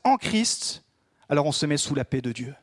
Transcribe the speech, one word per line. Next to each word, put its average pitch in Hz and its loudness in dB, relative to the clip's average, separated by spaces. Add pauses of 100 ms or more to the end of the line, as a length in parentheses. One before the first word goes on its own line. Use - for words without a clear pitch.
en 247 6
Christ, - -2 (420)
alors 143 2
on 143 0
se 156 0
met 147 2
sous 143 -2
la 131 -2
paix 131 -2
de 123 -4
Dieu. 127 -10